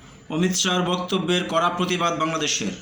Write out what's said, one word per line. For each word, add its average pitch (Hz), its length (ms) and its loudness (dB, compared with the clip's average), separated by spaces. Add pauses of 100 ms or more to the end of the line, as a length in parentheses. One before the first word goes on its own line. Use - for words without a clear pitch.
(300)
অমিত 175 220 0
শাহর 180 300 2
বক্তব্যের 180 600 0
কড়া 165 260 2
প্রতিবাদ 175 500 0
বাংলাদেশের। 151 520 0 (100)